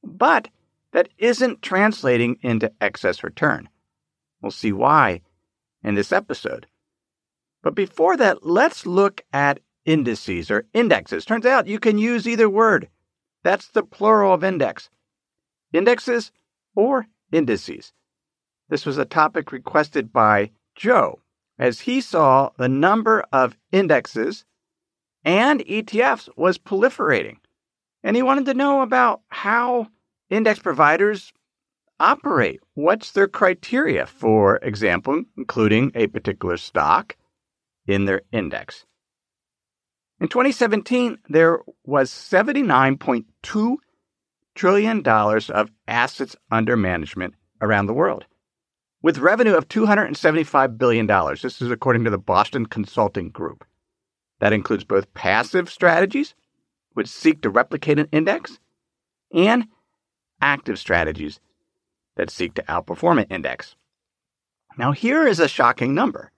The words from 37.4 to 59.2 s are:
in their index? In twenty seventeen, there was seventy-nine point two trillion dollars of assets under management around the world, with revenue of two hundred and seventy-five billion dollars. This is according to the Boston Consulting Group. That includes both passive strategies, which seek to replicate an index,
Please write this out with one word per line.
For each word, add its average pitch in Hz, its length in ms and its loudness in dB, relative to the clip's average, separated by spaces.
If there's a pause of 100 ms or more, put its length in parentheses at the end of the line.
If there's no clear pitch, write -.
in 98 200 0
their 98 160 -2 (100)
index? - 540 -8 (1400)
In 170 80 -2
twenty 254 240 0
seventeen, 233 640 -2 (100)
there 165 320 4 (240)
was 135 260 0
seventy-nine 185 880 0
point - 280 -2 (180)
two 233 360 -2 (760)
trillion 202 460 2
dollars 107 480 2
of 107 200 -2 (200)
assets 120 480 -4 (120)
under 113 280 0
management 90 580 -4 (240)
around 104 280 0
the 107 60 -4
world, 165 320 -2 (800)
with 156 160 2
revenue 208 340 4
of 156 140 2
two 214 180 0
hundred 208 200 2
and 143 120 -8
seventy-five 147 600 0
billion 117 260 2
dollars. 87 380 0
This 123 180 -8
is 120 80 -4
according 117 360 0
to 113 40 0
the 101 80 -2
Boston 104 480 0
Consulting 101 640 -4
Group. - 360 -12 (720)
That 104 140 2
includes 104 300 -2
both 98 300 -2
passive 127 560 -2
strategies, 190 640 0 (600)
which 101 160 -4
seek - 320 0
to 117 80 -2
replicate 143 500 0
an 151 120 -2
index, 165 460 -2 (760)